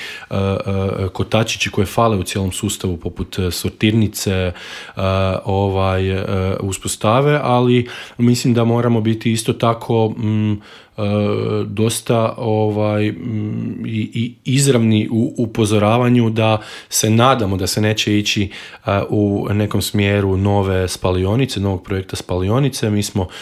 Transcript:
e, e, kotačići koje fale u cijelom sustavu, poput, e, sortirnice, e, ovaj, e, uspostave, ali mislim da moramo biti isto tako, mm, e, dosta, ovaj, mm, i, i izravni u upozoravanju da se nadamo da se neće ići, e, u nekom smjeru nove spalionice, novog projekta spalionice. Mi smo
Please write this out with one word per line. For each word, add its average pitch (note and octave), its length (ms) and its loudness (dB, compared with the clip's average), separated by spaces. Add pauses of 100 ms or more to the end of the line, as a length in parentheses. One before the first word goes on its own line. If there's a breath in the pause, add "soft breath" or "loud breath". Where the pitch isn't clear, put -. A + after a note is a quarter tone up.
(300 loud breath)
e, - 60 -6
e, G2 800 -2
kotačići A2 560 -2
koje G#2 160 0
fale A2 320 0
u F#2 60 -2
cijelom G2 280 -4
sustavu, F#2+ 460 -4
poput, - 420 -8
e, F#2 120 0
sortirnice, G#2+ 800 0
e, F#2 200 0 (960 loud breath)
ovaj, F#2+ 640 0
e, F#2+ 140 -2 (360)
uspostave, A#2+ 840 0
ali B2 440 2 (300 loud breath)
mislim A#2+ 360 4
da A#2 100 2
moramo A#2 380 2
biti A2+ 300 0
isto A2+ 220 0
tako, A#2 560 0
mm, G#2+ 420 0
e, G#2 60 -2 (1080 loud breath)
dosta, A2+ 720 0
ovaj, G#2+ 760 0
mm, A2+ 720 -6
i, A2 280 -4
i A#2+ 220 -4 (100)
izravni B2 640 4
u A#2 260 0
upozoravanju A2+ 920 2
da A2 320 0 (280 loud breath)
se - 200 0
nadamo A2+ 480 4
da F#2 100 -2
se - 140 -2
neće G#2+ 380 2
ići, G2+ 300 -2 (360 loud breath)
e, G2+ 240 0
u G2+ 440 2
nekom G#2 280 0
smjeru G2+ 560 2
nove F#2+ 500 2
spalionice, F#2+ 720 0
novog G2 240 -2
projekta F#2+ 320 -6
spalionice. A2 760 0
Mi G#2 140 2
smo F#2+ 240 -2 (140 loud breath)